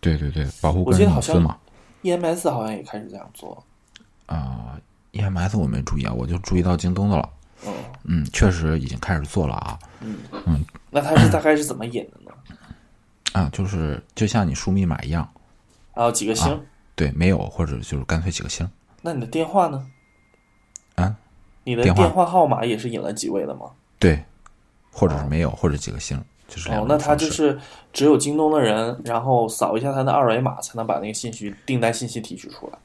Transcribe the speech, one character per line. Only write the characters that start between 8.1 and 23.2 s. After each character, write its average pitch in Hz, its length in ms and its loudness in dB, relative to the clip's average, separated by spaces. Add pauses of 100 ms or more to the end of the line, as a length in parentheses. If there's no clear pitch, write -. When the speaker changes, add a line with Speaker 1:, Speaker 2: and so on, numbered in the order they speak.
Speaker 1:
确 107 180 4
实 80 280 0
已 67 80 -4
经 62 120 -8
开 - 160 -2
始 76 80 -2
做 76 240 -2
了 64 80 -2
啊。 - 240 -8 (220)
Speaker 2:
嗯。 110 180 -10 (280)
Speaker 1:
嗯。 76 180 2 (260)
Speaker 2:
那 143 100 2
它 147 160 0
是 107 140 8
大 156 100 2
概 156 140 4
是 147 100 0
怎 - 120 -6
么 110 100 -8
隐 120 240 -6
的 - 140 -20
呢？ - 80 -20 (1000)
Speaker 1:
啊， 82 200 2
就 98 140 -2
是， 80 360 -4 (120)
就 214 120 0
像 104 220 2
你 67 60 -2
输 - 180 -4
密 190 140 4
码 73 160 0
一 64 80 -6
样。 82 200 -2 (600)
Speaker 2:
啊， 117 180 2
几 113 160 -2
个 110 80 0
星？ - 160 2
Speaker 1:
啊， 151 100 -2 (340)
对， 73 180 0
没 80 160 2
有， 95 100 4 (120)
或 85 160 -2
者 69 140 -4
就 71 180 -6
是 65 60 -6
干 82 180 0
脆 90 100 -2
几 - 100 -6
个 78 60 -8
星。 85 200 -6 (340)
Speaker 2:
那 170 100 -4
你 139 80 -4
的 117 60 -8
电 160 200 -2
话 180 220 2
呢？ 135 180 -6 (1080)
Speaker 1:
啊？ 95 200 0 (500)
Speaker 2:
你 123 120 -2
的 117 60 2
电 175 120 6
话 175 300 4
号 175 220 4
码 117 180 0
也 113 140 0
是 123 100 -8
隐 113 120 -6
了 98 120 -6
几 - 160 -6